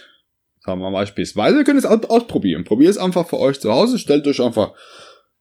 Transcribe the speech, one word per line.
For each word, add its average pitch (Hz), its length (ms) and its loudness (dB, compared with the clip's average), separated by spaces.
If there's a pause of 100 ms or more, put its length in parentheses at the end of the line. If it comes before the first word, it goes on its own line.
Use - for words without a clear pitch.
(600)
sagen 92 200 -8
wir 95 100 -6
beispielsweise, 101 680 -2
wir 294 80 2
können 285 140 2
es - 80 -2
au-, 220 220 0
ausprobieren. 95 560 0
Probiert 139 260 4
es 202 80 0
einfach 180 280 -2
für - 120 -6
euch 139 220 0
zu 104 120 -2
Hause, 208 260 2
stellt 147 280 0
euch 139 160 0
einfach 113 300 0 (680)